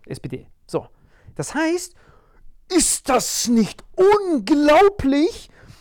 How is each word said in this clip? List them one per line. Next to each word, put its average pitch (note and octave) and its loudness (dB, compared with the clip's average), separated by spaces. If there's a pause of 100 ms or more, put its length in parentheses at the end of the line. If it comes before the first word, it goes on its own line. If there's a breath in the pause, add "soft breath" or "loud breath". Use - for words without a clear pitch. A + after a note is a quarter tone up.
S - -14
P B2+ -14
D. - -14 (220)
So. - -6 (480 soft breath)
Das - -12
heißt, D#4+ -6 (760 soft breath)
ist - -2
das - -2
nicht A3+ -2 (120)
unglaublich, D#4+ 2 (320 soft breath)